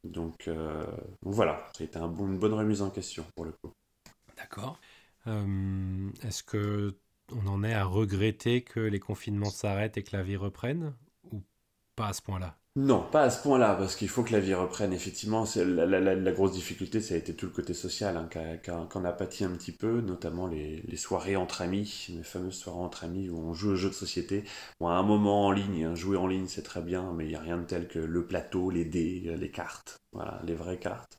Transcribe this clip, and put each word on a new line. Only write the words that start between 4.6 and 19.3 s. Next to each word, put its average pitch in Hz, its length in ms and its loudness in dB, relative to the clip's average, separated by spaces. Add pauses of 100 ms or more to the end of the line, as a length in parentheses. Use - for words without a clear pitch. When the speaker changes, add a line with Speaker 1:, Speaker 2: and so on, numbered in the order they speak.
Speaker 2:
Euh, 95 800 0 (180)
est-ce - 160 -6
que 104 520 0 (380)
on 101 140 -2
en 98 160 0
est 113 100 2
à 101 120 2
regretter 104 760 2
que 113 200 -6
les 104 180 0
confinements 101 520 -2
s'arrêtent 104 440 -2
et 101 80 -4
que - 140 -6
la 98 40 0
vie 95 140 -2
reprenne, 131 580 -4 (380)
ou 104 100 -8 (540)
pas 110 120 -2
à 98 60 -2
ce - 80 -6
point-là ? 92 360 -6 (200)
Speaker 1:
Non, 135 240 8
pas 156 220 6
à 127 60 8
ce - 120 -2
point-là, 127 340 8
parce 95 220 0
qu'il 101 100 0
faut 123 160 2
que 113 80 0
la 107 80 6
vie 95 140 4
reprenne. 92 400 0
Effectivement, 107 520 0
c'est 104 200 2
la, 87 200 4
la, 92 140 6
la, 95 160 6
la 95 160 2
grosse 92 220 4
difficulté, 92 480 -2
ça 92 140 -2
a - 20 2
été 82 180 -4
tout - 100 -6
le 87 60 -6
côté 90 220 -4
social, 92 420 -2
hein, 82 160 -4
qu'a, 82 240 -6
qu'a, 85 340 -6
qu'en 92 140 -4
a 87 80 0
pâti 90 320 -4